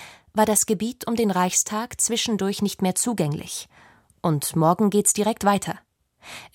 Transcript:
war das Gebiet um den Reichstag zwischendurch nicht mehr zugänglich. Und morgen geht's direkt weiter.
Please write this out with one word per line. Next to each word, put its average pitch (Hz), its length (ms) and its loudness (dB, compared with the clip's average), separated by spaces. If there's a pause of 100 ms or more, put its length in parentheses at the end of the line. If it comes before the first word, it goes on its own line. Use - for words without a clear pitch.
(320)
war 214 140 4
das 208 180 2
Gebiet 220 420 -2
um 233 100 -2
den 226 140 2
Reichstag 185 680 -2
zwischendurch 208 640 0
nicht 202 180 -2
mehr 185 140 2
zugänglich. - 760 -4 (540)
Und 151 340 0
morgen 175 320 4
geht's 202 240 2
direkt 208 320 0
weiter. 196 300 2 (800)